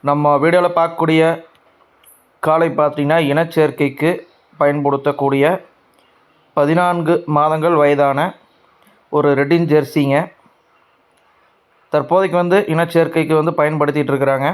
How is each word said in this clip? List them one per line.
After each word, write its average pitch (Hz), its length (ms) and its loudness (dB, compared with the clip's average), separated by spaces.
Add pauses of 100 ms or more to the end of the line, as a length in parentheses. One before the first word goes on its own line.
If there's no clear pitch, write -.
நம்ம 147 320 2
வீடியோல 170 400 2
பார்க்கக்கூடிய 160 460 0 (1160)
காளை 160 280 2
பார்த்தீங்கன்னா, 151 500 0 (100)
இனச்சேர்க்கைக்கு 151 800 -2 (480)
பயன்படுத்தக்கூடிய 139 840 0 (1080)
பதினான்கு 165 720 0
மாதங்கள் 156 480 0
வயதான 143 440 2 (920)
ஒரு 147 240 2
ரெட்டின் 151 320 0
ஜெர்சிங்க. 143 500 0 (1800)
தற்போதைக்கு 160 440 0
வந்து 175 320 2
இனச்சேர்க்கைக்கு 165 680 0
வந்து 156 180 0
பயன்படுத்திட்டு 147 600 -2
இருக்கிறாங்க. 135 420 -2